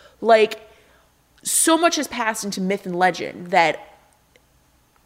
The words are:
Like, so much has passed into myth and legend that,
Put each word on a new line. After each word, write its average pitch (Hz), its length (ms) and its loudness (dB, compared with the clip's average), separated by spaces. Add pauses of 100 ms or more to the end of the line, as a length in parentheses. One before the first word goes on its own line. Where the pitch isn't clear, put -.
(200)
Like, 220 460 4 (760)
so - 360 2
much 330 180 0
has 294 100 -6
passed 226 380 -6
into 202 160 -8
myth 190 260 -2
and 180 100 -8
legend 180 520 -2
that, 165 480 0 (1080)